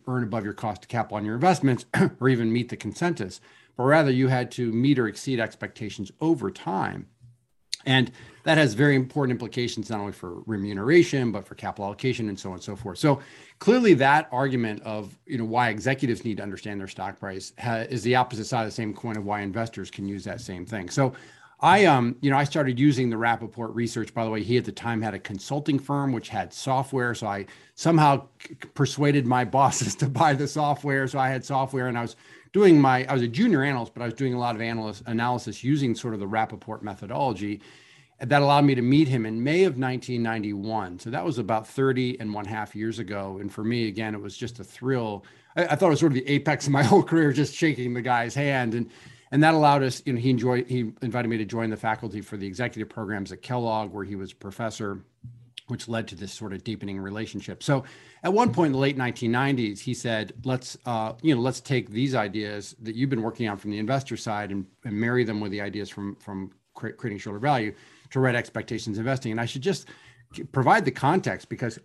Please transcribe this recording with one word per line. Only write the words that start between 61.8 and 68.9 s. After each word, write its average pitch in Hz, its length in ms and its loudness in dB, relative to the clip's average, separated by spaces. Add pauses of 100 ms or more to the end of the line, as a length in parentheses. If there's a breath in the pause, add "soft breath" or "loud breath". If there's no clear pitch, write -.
these 127 240 0
ideas 104 640 -4
that 110 140 -10
you've 131 160 -2
been 117 100 0
working 113 280 -4
on 101 100 -4
from 104 140 -8
the 104 60 -4
investor 120 380 -2
side 104 360 -6
and, 98 120 -6 (200)
and 104 140 -6
marry 120 260 0
them 107 160 -4
with 104 100 -6
the 101 100 -6
ideas 104 300 -8
from, 101 260 -10
from 95 360 -12 (220)
cre-, 110 160 -10
creating 104 280 -8
shareholder 104 220 -10
value 120 340 0 (360 soft breath)
to 131 100 -2
write 127 160 4
Expectations 113 600 -6